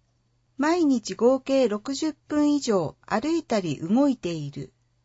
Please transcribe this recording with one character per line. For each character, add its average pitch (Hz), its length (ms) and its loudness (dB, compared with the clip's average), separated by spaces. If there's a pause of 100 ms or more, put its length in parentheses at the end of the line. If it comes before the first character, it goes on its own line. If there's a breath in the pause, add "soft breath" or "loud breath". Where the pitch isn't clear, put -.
(560)
毎 320 280 2
日 240 300 2
合 262 260 2
計 269 280 2
六 208 260 -6
十 302 200 -4 (140)
分 294 260 2
以 285 60 0
上 190 360 -2 (100)
歩 294 300 -2
い 311 80 -2
た 214 160 -2
り 160 180 -4
動 240 300 2
い 254 80 0
て 175 160 -6
い 147 180 -8
る。 147 220 -14 (320)